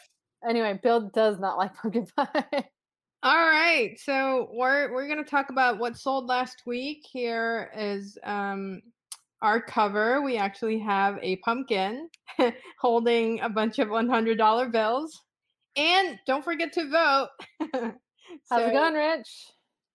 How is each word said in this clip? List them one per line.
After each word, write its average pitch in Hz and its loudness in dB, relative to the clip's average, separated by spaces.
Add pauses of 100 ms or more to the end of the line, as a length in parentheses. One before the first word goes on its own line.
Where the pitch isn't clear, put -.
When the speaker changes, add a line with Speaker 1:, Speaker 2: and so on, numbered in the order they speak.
(480)
Speaker 1:
Anyway, 226 0
Bill 233 4
does 214 4
not 190 -2
like 190 -2
pumpkin 220 -4
<laughs> - -4
pie. 285 0 (800)
Speaker 2:
All 269 4 (120)
right, 311 2
so 269 0
we're, 254 2
we're 262 -4
gonna 302 -4
talk 277 -2
about 254 2
what 233 -4
sold 262 -4
last 247 -2
week. 269 -8
Here 226 -4
is, 202 -6
um, 196 -6 (600)
our 220 2
cover. 220 0
We 269 -2
actually 220 -2
have 202 0
a 185 -2
pumpkin 233 -2 (300)
<laughs> - -2
holding 233 2
a 214 -4
bunch 220 -2
of 233 2
one 226 0
hundred 226 2
dollar 226 4
bills. 233 0 (560)
And 330 2
don't 277 0
forget 330 -4
to 330 -2
vote. 277 2 (320)
<laughs> 302 -6
Speaker 1:
How's 254 -2
it 226 -8 (520)
Speaker 2:
So 233 2
Speaker 1:
going, 302 2
Rich? 302 -2 (680)